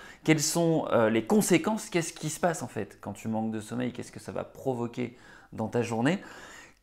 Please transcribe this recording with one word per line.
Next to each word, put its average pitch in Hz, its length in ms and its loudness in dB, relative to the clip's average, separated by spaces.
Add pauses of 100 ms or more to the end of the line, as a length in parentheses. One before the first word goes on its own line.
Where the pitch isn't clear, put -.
(240)
Quelles 156 180 4
sont, 165 480 2
euh, 110 220 6
les 113 120 2
conséquences ? 202 680 2
Qu'est-ce 165 200 0
qui 156 200 -6
se - 80 -8
passe 170 240 0
en 120 40 -6
fait - 340 -8
quand 104 120 -8
tu 107 140 -10
manques 110 240 -2
de 110 80 -4
sommeil ? 120 340 -4
Qu'est-ce - 180 -10
que 110 80 -14
ça - 120 -10
va 95 120 -4
provoquer 120 720 -4 (380)
dans 117 140 -4
ta 120 160 0
journée ? 117 340 2 (640)